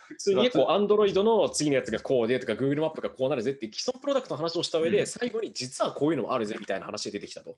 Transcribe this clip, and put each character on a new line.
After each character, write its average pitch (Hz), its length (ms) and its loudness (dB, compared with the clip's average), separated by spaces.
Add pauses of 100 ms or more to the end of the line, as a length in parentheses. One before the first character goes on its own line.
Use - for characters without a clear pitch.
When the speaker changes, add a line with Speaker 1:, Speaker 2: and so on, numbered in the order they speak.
Speaker 1:
普 - 80 -18
通 196 180 0
に 156 80 4
ね、 247 80 4
Speaker 2:
そ - 80 2
れ - 60 6
は 160 120 4
ツ 202 60 2
ー 208 60 2
Speaker 1:
こ 208 80 6
う、 208 80 4
Android 190 180 2
の 208 280 4
次 151 200 0
の 135 60 4
や 123 60 4
つ 107 100 -6
が 110 80 -2
こ 131 220 2
う 113 40 2
で 123 140 2
と 127 80 -6
か、 110 60 0
Google 139 260 0
マ 156 80 0
ッ - 20 -2
プ 127 100 -8
が 107 100 -4
こ 131 160 -2
う - 20 0
な 147 80 0
る 117 60 -2
ぜ 127 100 0
っ - 20 -6
て、 - 180 -8
既 - 200 -4
存 - 80 -12
プ 285 80 -4
ロ 277 60 0
ダ 254 80 2
ク - 60 -16
ト 160 60 -4
の 139 40 -6
話 165 200 -2
を 160 60 -2
し - 60 -6
た 165 80 0
上 160 120 2
で、 208 80 4
Speaker 2:
う 156 60 4
ん。 - 20 -2
Speaker 1:
最 240 240 -6
後 226 100 -4
に 175 120 -8
実 - 320 -4
は 143 80 -2
こ 143 160 0
う - 20 4
い 170 40 2
う - 20 0
の 113 80 -2
も - 80 -2
あ 127 60 0
る 113 80 0
ぜ 104 120 -6
み - 80 -12
た 98 100 -2
い 92 40 -6
な - 60 -12
話 107 180 -8
で 107 80 -6
出 101 80 -6
て 101 100 -12
き - 40 -16
た - 80 -16
と。 - 160 -16